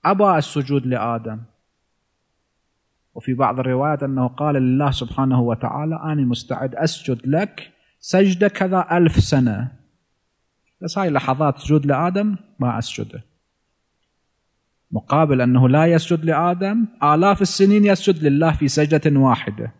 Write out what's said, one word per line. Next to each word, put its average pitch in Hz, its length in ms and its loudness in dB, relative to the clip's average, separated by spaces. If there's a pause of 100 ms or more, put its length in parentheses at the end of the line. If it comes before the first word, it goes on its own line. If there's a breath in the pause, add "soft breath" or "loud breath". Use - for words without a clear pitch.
أبى 190 320 4
السجود 139 500 -2
لآدم، 113 540 -4 (1700)
وفي 127 200 -8
بعض 127 260 0
الروايات 139 440 -2
أنه 131 240 -2
قال 147 280 -4
لله 135 360 0
سبحانه 127 500 -2
وتعالى: 127 540 -4
"أنا 156 260 -4
مستعد 127 540 -4
أسجد 139 500 -4
لك 160 460 -4 (280)
سجدة 190 480 0
كذا 185 500 -2
ألف 165 180 4
سنة، 123 560 0 (1080)
بس 180 160 -8
هاي 190 120 -2
لحظات 135 480 0
سجود 151 280 0
لآدم 185 520 0 (220)
ما 120 180 -2
أسجده". 113 460 -10 (1700)
مقابل 139 500 0
أنه 127 280 4
لا 151 160 4
يسجد 165 400 0
لآدم، 175 600 0 (160)
آلاف 175 380 4
السنين 196 440 4
يسجد 190 380 2
لله 151 280 2
في 147 160 0
سجدة 147 520 2
واحدة. 113 600 0